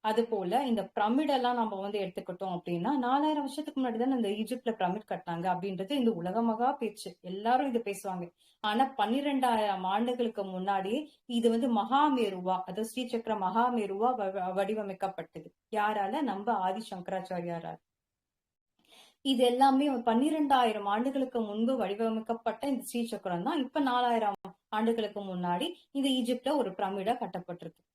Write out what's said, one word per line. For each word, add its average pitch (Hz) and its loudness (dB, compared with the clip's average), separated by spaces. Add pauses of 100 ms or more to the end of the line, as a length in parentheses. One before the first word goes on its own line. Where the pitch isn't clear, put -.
அது 226 2
போல 214 0
இந்த 214 0
பிரமிட் 247 2
எல்லாம் 247 2
நம்ம 214 -2
வந்து 202 -4
எடுத்துக்கிட்டோம் 185 -6
அப்படின்னா, 175 -2
நாலாயிரம் 285 2
வருஷத்துக்கு 277 -6
முன்னாடி 233 0
தானே 254 2
இந்த 220 0
ஈஜிப்ட்ல 226 -4
பிரமிட் 196 -2
கட்டினாங்க 170 -6
அப்படின்றது 185 -2
இந்த 247 4
உலக 180 -2
மகா 233 2
பேச்சு, 208 -8
எல்லாரும் 233 0
இது 226 2
பேசுவாங்க. 190 -4 (340)
ஆனா 233 2
பன்னிரெண்டாயிரம் 226 2
ஆண்டுகளுக்கு 226 0
முன்னாடியே 190 -2 (160)
இது 233 4
வந்து 233 2
மகாமேருவா, 214 2
அதாவது 214 -6
ஸ்ரீசக்கர 233 -2
மகாமேருவா 214 2
வ-, 190 -2
வ-, 185 -4
வடிவமைக்கப்பட்டது. 196 -4 (260)
யாரால? 208 0
நம்ம 208 -2
ஆதி 196 0
சங்கராச்சாரியாரால். 175 -6 (1400)
இது 262 2
எல்லாமே 269 6
பன்னிரெண்டாயிரம் 247 4
ஆண்டுகளுக்கு 247 0
முன்பு 220 0
வடிவமைக்கப்பட்ட 220 -2
இந்த 277 -2
ஸ்ரீசக்கரம் 196 -4
தான் 302 0
இப்ப 269 -2
நாலாயிரம் 240 2 (300)
ஆண்டுகளுக்கு 220 0
முன்னாடி 185 -2 (180)
இந்த 277 0
ஈஜிப்ட்ல 254 0
ஒரு 208 0
பிரமிடா 196 -2
கட்டப்பட்டிருக்கு. 180 -10 (120)